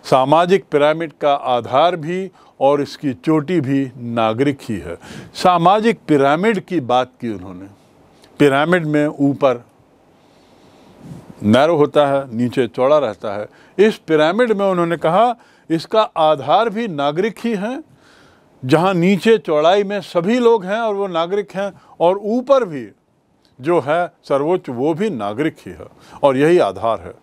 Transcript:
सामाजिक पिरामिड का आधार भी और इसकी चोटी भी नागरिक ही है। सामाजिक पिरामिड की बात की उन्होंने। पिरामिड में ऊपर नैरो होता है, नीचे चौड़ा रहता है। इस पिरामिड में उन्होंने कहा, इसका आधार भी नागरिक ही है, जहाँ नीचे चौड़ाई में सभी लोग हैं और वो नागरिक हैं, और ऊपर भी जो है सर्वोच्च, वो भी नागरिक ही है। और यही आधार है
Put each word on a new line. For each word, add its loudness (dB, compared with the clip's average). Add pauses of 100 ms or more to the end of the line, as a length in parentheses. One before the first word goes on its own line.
सामाजिक 2
पिरामिड 0
का 0
आधार 0
भी -8 (280)
और 2
इसकी -6
चोटी -2
भी -4
नागरिक -2
ही -8
है। -12 (360)
सामाजिक 2
पिरामिड 2
की -6
बात -2 (100)
की -8
उन्होंने। -12 (720)
पिरामिड 2
में 0
ऊपर 0 (1800)
नैरो 4
होता 2
है, -4
नीचे -2
चौड़ा 2
रहता -4
है। -8 (300)
इस 4
पिरामिड 0
में 0
उन्होंने 0
कहा, 0 (340)
इसका 0
आधार 0
भी -6
नागरिक -4
ही -4
है, -8 (840)
जहाँ 2
नीचे 2
चौड़ाई 2
में -6
सभी -2
लोग 2
हैं -4
और -4
वो -4
नागरिक -4
हैं, -10 (180)
और 2
ऊपर 2
भी -10 (720)
जो 2
है -2 (120)
सर्वोच्च, -2
वो -2
भी -4
नागरिक -6 (100)
ही -16
है। -18 (380)
और 4
यही 4
आधार -2
है -16 (120)